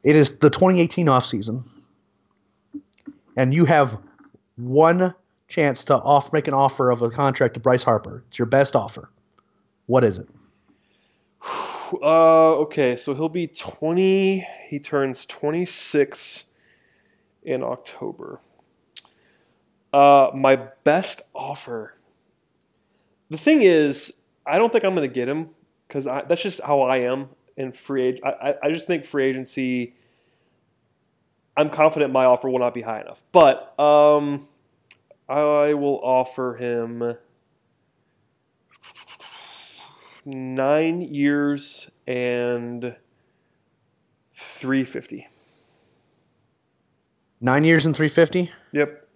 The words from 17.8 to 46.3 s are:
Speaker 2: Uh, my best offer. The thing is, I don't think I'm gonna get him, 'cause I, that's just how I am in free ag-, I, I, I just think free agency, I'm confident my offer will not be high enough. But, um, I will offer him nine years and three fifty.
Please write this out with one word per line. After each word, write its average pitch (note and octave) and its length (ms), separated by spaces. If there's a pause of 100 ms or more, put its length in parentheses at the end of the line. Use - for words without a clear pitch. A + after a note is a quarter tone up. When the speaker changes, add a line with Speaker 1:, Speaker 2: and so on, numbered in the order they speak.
Speaker 2:
Uh, C#3 420
my C3+ 220
best D3 680 (140)
offer. A#2+ 580 (1400)
The D#3 80
thing D4 240
is, D#3 600 (240)
I D3 120
don't A3+ 140
think A3+ 140
I'm F#3 100
gonna C#3+ 140
get B2 180
him, D#3 220 (400)
'cause C#3 180
I, C3+ 140
that's E3+ 200
just F#3 200
how C#3+ 220
I C3 160
am C3 280 (300)
in C3 160
free C3 340
ag-, B2 160
I, C3+ 60
I, C3+ 340
I D3 80
just E3 160
think E3 160
free C3+ 220
agency, B2+ 680 (1600)
I'm D3+ 120
confident D#3 440
my C3 100
offer B2+ 260
will B2+ 100
not B2 140
be A#2 100
high A2 180
enough. - 200 (120)
But, D3+ 440
um, D3 680 (800)
I D3 460
will C#3+ 280
offer B2+ 540
him A#2 600 (3000)
nine C#3 800
years C#3+ 880 (160)
and A#2+ 880 (1400)
three C3+ 500
fifty. - 440 (2000)